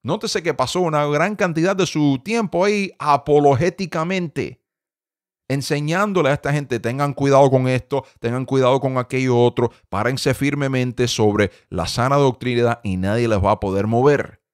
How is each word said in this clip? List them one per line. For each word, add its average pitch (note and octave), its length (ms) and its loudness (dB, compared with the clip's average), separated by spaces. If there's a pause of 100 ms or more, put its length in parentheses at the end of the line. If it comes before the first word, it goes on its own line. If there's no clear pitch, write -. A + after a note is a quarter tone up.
Nótese F3+ 400 -4
que D#3+ 100 -2
pasó C3 300 -2
una D3+ 240 0
gran D#3 280 0
cantidad F3+ 400 0
de F#3 120 0
su C#3+ 360 0
tiempo G3+ 400 -2
ahí G#3 360 0
apologéticamente, D3+ 1600 0 (840)
enseñándole D3+ 800 0
a C#3+ 60 2
esta C#3+ 180 -4
gente, C#3 260 -2
"Tengan C3 360 -2
cuidado C3+ 360 4
con C3 160 2
esto, B2+ 380 -2 (160)
tengan B2 240 -4
cuidado C3 360 2
con C3 180 -2
aquello B2+ 400 0
otro, A#2+ 340 2 (160)
párense B2 460 -2
firmemente C3+ 760 -2
sobre G#2 420 2 (200)
la E2+ 160 -4
sana C3 300 0
doctrina A#2+ 680 0
y F#2+ 160 -4
nadie A2 300 0
les G2+ 140 2
va G2+ 100 4
a G#2+ 80 0
poder G2 260 -2
mover". B2 560 0 (120)